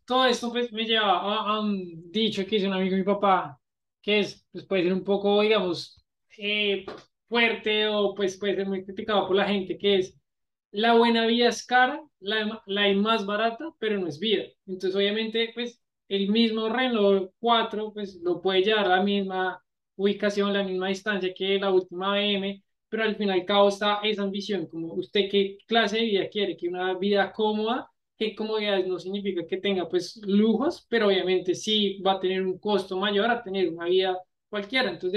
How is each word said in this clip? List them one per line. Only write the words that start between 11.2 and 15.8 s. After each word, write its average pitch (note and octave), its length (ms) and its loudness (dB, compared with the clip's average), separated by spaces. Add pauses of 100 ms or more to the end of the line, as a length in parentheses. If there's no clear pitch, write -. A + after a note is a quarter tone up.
vida A#3+ 220 4
es A#3 180 -2
cara, B3+ 360 2 (180)
la, G#3+ 460 -4
la G3+ 160 -2
hay G3+ 140 4
más G#3 300 2
barata, A3+ 520 -2
pero G#3 220 -2
no F3+ 80 -4
es C#3+ 100 -8
vida". G#3 260 0 (220)
Entonces, F#3 300 -4
obviamente, A3 580 0
pues, A#3+ 260 -8 (280)